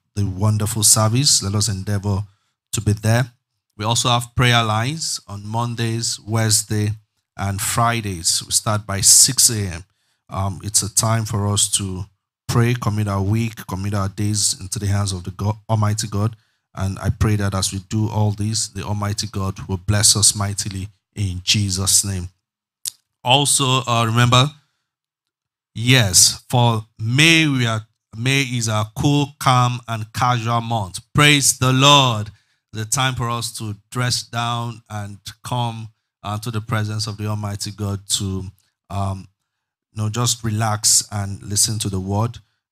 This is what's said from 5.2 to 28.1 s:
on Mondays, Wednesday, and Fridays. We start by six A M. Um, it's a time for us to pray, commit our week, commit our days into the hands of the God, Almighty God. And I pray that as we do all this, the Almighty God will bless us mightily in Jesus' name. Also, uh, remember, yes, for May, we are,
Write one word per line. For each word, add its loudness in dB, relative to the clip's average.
on -14
Mondays, -4
Wednesday, 0
and -4
Fridays. -2
We -8
start 0
by -4
six 4
A -2
M. -10
Um, -6
it's 0
a -8
time 2
for -2
us 0
to -6
pray, 2
commit -2
our 0
week, -2
commit -6
our -2
days -2
into -10
the -4
hands 0
of -8
the -10
God, -4
Almighty 0
God. -2
And -6
I -2
pray 0
that -2
as -2
we -6
do 0
all 0
this, -4
the -10
Almighty -4
God -6
will -2
bless 2
us 2
mightily -6
in -4
Jesus' 2
name. -6
Also, 2
uh, 2
remember, 4
yes, 4
for 2
May, 4
we 2
are, -2